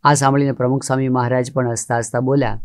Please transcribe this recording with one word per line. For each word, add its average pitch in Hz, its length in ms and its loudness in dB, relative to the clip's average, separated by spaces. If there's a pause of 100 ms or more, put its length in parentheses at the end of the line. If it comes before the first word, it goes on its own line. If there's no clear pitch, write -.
આ 147 100 6
સાંભળીને 139 380 2
પ્રમુખ 127 320 -2
સ્વામી 131 260 -2
મહારાજ 127 440 0
પણ 127 180 -2
હસતા 120 260 -4
હસતા 117 220 -4
બોલ્યા 127 460 0